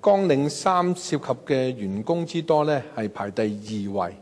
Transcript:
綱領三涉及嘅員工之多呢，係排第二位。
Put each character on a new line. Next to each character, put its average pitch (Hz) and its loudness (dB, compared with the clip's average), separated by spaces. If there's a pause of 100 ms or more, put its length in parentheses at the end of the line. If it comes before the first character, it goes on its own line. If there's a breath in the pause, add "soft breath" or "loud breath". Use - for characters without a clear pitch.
綱 196 4
領 143 4
三 180 2 (100)
涉 - -4
及 - -4 (200)
嘅 131 0
員 101 -4
工 170 0
之 165 -4
多 156 2
呢， 147 0 (140)
係 107 -4
排 101 -6
第 98 -2
二 104 -4
位。 90 -2